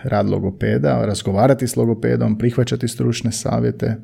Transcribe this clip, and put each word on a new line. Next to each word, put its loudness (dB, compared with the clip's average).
rad 0
logopeda, 0
razgovarati 2
s -4
logopedom, 0
prihvaćati 0
stručne -2
savjete. -2